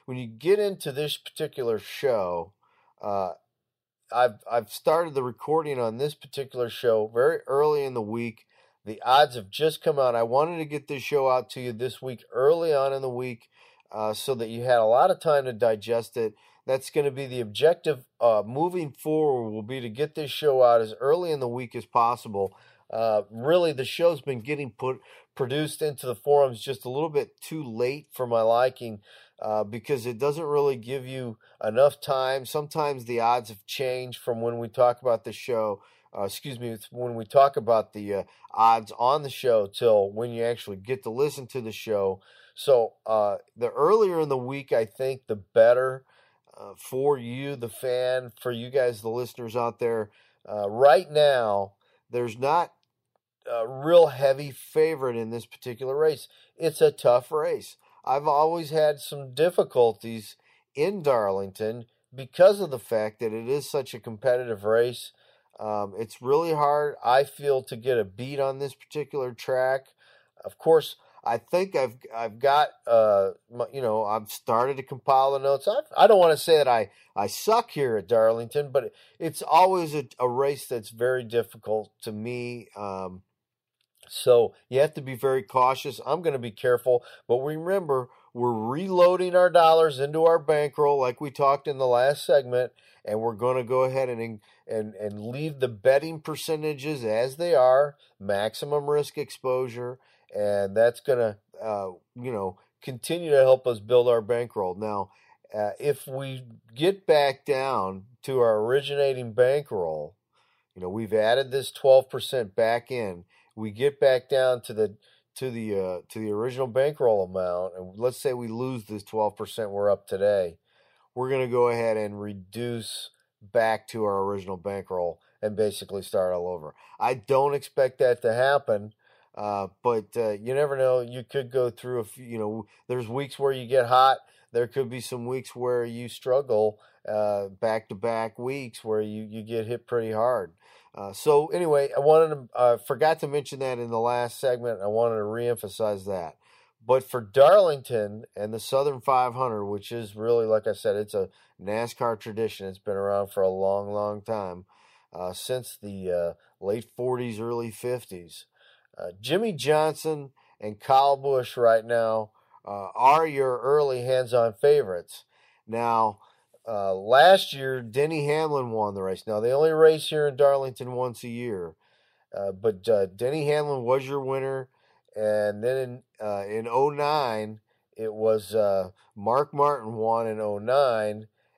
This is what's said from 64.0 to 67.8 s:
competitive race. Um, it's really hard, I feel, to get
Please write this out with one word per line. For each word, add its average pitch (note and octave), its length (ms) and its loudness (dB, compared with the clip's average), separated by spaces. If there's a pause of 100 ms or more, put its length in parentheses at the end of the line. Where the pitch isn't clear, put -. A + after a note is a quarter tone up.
competitive A#2+ 640 -4
race. A#2 480 0 (480)
Um, G#2 380 -6
it's A2 240 -12
really D#3 300 0
hard, D3 420 2 (100)
I B2+ 200 4
feel, C#3 400 -2
to - 100 -12
get A#2+ 240 0